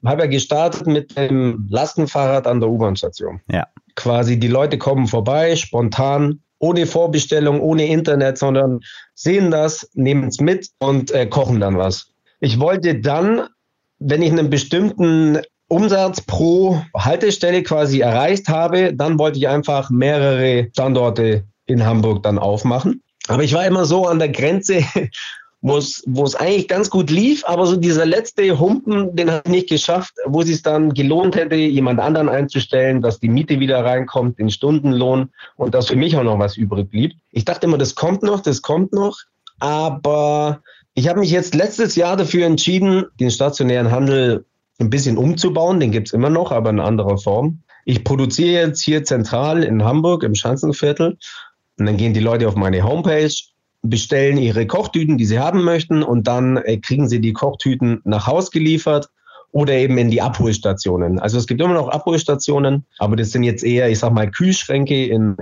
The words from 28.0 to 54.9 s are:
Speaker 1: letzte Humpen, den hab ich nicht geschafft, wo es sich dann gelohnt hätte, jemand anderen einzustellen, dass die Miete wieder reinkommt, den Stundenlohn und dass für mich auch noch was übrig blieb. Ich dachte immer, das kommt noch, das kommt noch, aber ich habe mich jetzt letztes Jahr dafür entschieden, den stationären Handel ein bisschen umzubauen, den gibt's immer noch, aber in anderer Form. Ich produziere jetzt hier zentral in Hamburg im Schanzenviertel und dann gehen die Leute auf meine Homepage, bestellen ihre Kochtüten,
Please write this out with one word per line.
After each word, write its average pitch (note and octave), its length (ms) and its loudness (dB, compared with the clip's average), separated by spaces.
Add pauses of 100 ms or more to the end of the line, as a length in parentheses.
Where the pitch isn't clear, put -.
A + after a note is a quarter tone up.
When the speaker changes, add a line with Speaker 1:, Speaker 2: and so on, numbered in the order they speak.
Speaker 1:
letzte F#3+ 540 0
Humpen, G3 560 0
den E3+ 160 0
hab D#3 160 -2
ich F3 40 2
nicht F3+ 180 0
geschafft, E3+ 440 -2 (140)
wo D3 140 0
es E3 60 0
sich D#3+ 140 -2
dann D3+ 320 2
gelohnt D#3 420 2
hätte, D#3+ 200 0
jemand C3+ 440 2
anderen D3+ 300 0
einzustellen, C3 720 0
dass A2+ 180 -2
die A#2 80 -2
Miete C3+ 320 0
wieder C3 240 0
reinkommt, B2 540 -2
den G#2+ 140 -2
Stundenlohn C3 800 0 (260)
und B2 180 -4
dass B2 140 2
für - 80 0
mich D#3+ 200 2
auch C3 80 2
noch A2 140 0
was G2+ 200 -2
übrig G2+ 340 -2
blieb. B2+ 220 0 (180)
Ich A#2 120 -4
dachte F3 220 -4
immer, D#3 140 2
das C3+ 160 -2
kommt F#3 260 -2
noch, G3+ 180 0
das C#3 220 -2
kommt F3+ 320 -2
noch, G3+ 240 -2 (420)
aber D3+ 1000 -2 (320)
ich C3 160 0
habe F3 100 0
mich F3+ 120 2
jetzt F3 240 0
letztes G#3+ 400 0
Jahr F3 220 2
dafür F3 280 2
entschieden, F#3 600 2 (140)
den B2 120 0
stationären B2 600 0
Handel B2+ 540 2 (340)
ein A2 120 0
bisschen C3 260 0
umzubauen, E3+ 600 0
den B2 120 0
gibt's A2 220 -4
immer B2+ 160 2
noch, E3 220 0
aber A2+ 180 0
in G#2 100 2
anderer G2+ 380 0
Form. B2 460 -2 (200)
Ich B2 200 -2
produziere E3+ 640 0
jetzt D3 140 -4
hier D3+ 220 0
zentral C#3+ 600 0
in G#2+ 200 0
Hamburg D#3+ 380 2
im G#2+ 140 -2
Schanzenviertel D3 840 0 (600)
und G#2 60 0
dann G#2+ 120 0
gehen A2+ 160 2
die G#2+ 60 2
Leute A#2 280 2
auf G2 80 0
meine F#2+ 280 0
Homepage, D3+ 500 0 (500)
bestellen B2 540 0
ihre A#2 280 0
Kochtüten, D#3+ 520 0